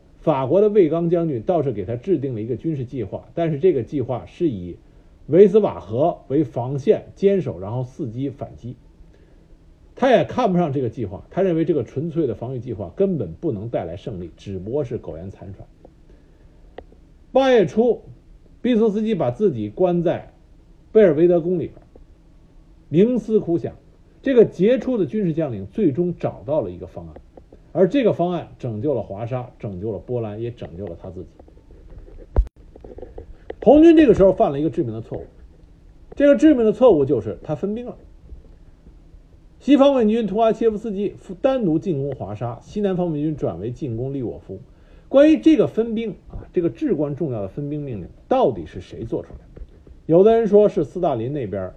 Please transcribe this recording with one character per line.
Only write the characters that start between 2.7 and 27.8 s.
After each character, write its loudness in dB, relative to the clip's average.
事 -6
计 -8
划， -10
但 -2
是 -4
这 4
个 0
计 -4
划 -6
是 -4
以 -8
维 8
斯 2
瓦 0
河 -2
为 0
防 -6
线 0
坚 2
守， -8
然 -10
后 -4
伺 -10
机 -8
反 -14
击。 -14
他 2
也 6
看 -2
不 2
上 0
这 -2
个 -2
计 -8
划， -14
他 -4
认 0
为 0
这 -2
个 0
纯 -8
粹 -2
的 -4
防 -10
御 -8
计 -12
划 -10
根 0
本 -6
不 -6
能 -8
带 -4
来 -10
胜 -12
利， -12
只 -12
不 -12
过 -4
是 -8
苟 -14
延 -14
残 -18
喘。 -20
八 4
月 6
初， -2
毕 0
苏 2
斯 -4
基 -2
把 -2
自 0
己 -6
关 0
在 -4
贝 6
尔 6
维 4
德 4
宫 -2
里 -8
边， 4
冥 0
思 0
苦 -2
想。 -8
这 -2
个 8
杰 2
出 -4
的 0
军 -4
事 -2
将 -4
领 -8
最 0
终 -2
找 -6
到 -2
了 -8
一 -14
个 -14
方 -16
案， -20
而 4